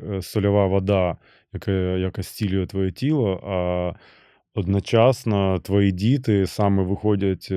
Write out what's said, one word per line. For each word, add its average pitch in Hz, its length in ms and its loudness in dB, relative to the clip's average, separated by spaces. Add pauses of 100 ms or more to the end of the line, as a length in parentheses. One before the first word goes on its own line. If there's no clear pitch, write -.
(120)
е, 95 100 -4
сольова 101 460 2
вода, 95 500 0 (360)
яка, 98 180 -6 (260)
яка 92 240 -4
зцілює 95 440 -4
твоє 95 260 -2
тіло, 123 560 -2
а 90 460 -2 (640)
одночасно 98 1000 2
твої 101 320 2
діти 104 560 2
саме 98 360 2
виходять 98 720 -2